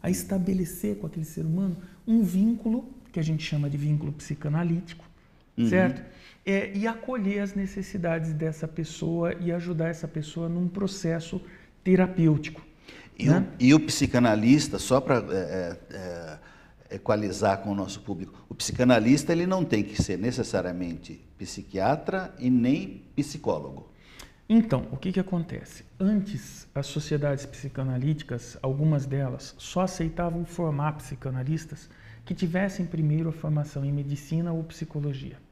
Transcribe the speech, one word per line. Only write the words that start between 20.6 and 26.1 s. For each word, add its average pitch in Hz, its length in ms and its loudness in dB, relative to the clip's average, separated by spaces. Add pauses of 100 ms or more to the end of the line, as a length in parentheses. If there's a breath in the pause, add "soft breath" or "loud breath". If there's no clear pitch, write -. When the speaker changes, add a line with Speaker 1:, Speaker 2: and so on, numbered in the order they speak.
Speaker 2:
psiquiatra 131 1000 -4
e 123 100 0
nem 127 520 2 (140)
psicólogo. 78 760 -4 (580 loud breath)
Speaker 1:
Então, 226 420 4
o 139 40 -8
que 190 160 -4
que 190 80 0
acontece? - 640 -6 (160)
Antes, 190 720 -2